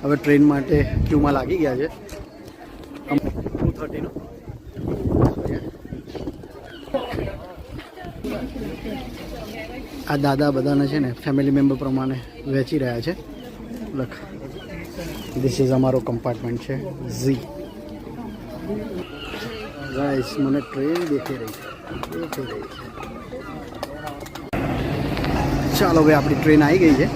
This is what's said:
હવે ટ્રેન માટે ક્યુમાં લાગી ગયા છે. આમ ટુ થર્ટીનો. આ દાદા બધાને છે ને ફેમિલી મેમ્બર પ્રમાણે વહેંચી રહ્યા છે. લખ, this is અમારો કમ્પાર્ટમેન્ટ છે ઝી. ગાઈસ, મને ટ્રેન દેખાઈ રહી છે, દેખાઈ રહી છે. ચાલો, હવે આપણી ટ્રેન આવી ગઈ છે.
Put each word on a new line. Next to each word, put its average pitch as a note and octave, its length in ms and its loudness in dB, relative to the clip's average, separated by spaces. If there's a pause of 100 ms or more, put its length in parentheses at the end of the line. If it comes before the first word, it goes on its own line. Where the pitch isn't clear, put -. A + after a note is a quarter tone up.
હવે C#3+ 140 4
ટ્રેન C#3+ 340 8
માટે C#3 260 2 (300)
ક્યુમાં C#3+ 300 4
લાગી C#3 260 0
ગયા B2+ 180 2
છે. D#3 60 0 (1200)
આમ D3 140 2
ટુ - 420 -4 (120)
થર્ટીનો. D#3 320 -6 (4000)
આ D3 140 2
દાદા C#3+ 300 4
બધાને C#3+ 360 2
છે D3+ 140 0
ને B2+ 40 0 (140)
ફેમિલી C#3 340 4
મેમ્બર C#3 260 6
પ્રમાણે C3 340 0 (360)
વહેંચી C3+ 300 2
રહ્યા A#2+ 240 -2
છે. E3+ 60 -2 (840)
લખ, A#2+ 180 -4 (1300)
this B2 120 4 (100)
is B2+ 140 4
અમારો C3 200 4 (100)
કમ્પાર્ટમેન્ટ A#2+ 580 -4
છે C3+ 80 -4 (440)
ઝી. C3 220 2 (2500)
ગાઈસ, C3+ 340 2 (140)
મને C#3 180 4
ટ્રેન D3+ 400 0 (100)
દેખાઈ C3+ 300 0
રહી A2 140 -8
છે, - 80 -14 (580)
દેખાઈ D3+ 300 -6
રહી C3+ 200 -8
છે. - 100 -14 (3000)
ચાલો, F3 260 8
હવે D#3 120 10
આપણી C#3+ 260 4
ટ્રેન D3+ 260 10
આવી F3+ 180 8
ગઈ D3+ 160 10
છે. F#3+ 140 6